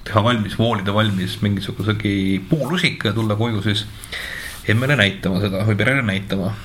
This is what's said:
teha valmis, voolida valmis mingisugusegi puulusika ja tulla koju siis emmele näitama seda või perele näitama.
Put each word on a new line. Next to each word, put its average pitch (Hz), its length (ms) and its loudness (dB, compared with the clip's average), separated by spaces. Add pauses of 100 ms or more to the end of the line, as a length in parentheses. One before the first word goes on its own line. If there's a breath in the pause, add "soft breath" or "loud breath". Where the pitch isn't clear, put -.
teha 104 220 2
valmis, 110 340 0
voolida 104 320 2
valmis 101 540 0
mingisugusegi 101 1040 0
puulusika 135 640 0
ja - 20 -2
tulla 107 240 0
koju 113 220 0
siis 104 240 0 (840 loud breath)
emmele 127 320 4
näitama 95 400 2
seda 98 240 0
või 107 140 2
perele 127 260 2
näitama. 98 480 -2 (140)